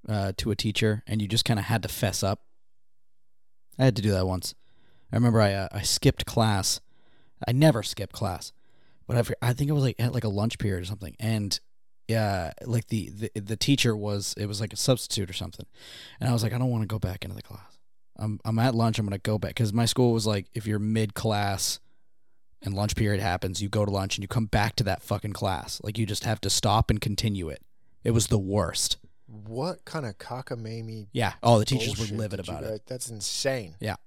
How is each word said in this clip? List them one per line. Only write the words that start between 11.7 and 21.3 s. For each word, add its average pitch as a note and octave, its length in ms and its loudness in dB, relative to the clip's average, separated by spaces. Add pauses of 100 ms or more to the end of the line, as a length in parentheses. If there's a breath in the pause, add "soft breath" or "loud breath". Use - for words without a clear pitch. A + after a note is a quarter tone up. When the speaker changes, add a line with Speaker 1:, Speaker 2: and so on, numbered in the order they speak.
Speaker 1:
uh, G2 360 0 (140)
like, A#2 240 0
the, G#2+ 220 -2
the, G#2 200 -8 (100)
the G#2 160 -4
teacher B2 400 4
was, G2+ 400 -4
it G#2+ 100 -2
was, G2+ 140 -6
like, G#2+ 120 -4
a G2+ 40 -10
substitute A2 540 0
or F#2+ 40 -8
something. - 320 -10 (540 loud breath)
And A#2+ 80 0
I B2 40 4
was A2+ 100 2
like, A#2 100 0
"I B2 60 -2
don't B2+ 120 0
wanna A2 160 0
go G#2 120 -4
back F#2 260 -4
into F#2 120 -8
the G2+ 60 -12
class. - 360 -18 (380)
I'm, G#2+ 280 -4
I'm A2 140 0
at A#2 160 4
lunch. A2+ 240 2
I'm G#2 80 0
gonna G2 120 -4
go G#2+ 200 -2
back." - 180 -4
'Cause G#2+ 160 0
my A#2 140 2
school B2 260 4
was A2 140 0
like, G2+ 280 0
if G2+ 120 -6
you're G#2 120 0
mid-class G#2 1000 0 (840)